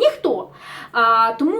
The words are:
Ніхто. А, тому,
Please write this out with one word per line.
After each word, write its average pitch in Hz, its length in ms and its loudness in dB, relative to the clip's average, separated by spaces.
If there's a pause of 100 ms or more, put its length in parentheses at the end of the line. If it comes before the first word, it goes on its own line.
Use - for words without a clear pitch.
Ніхто. 440 480 -2 (440)
А, 226 400 2
тому, 311 260 -2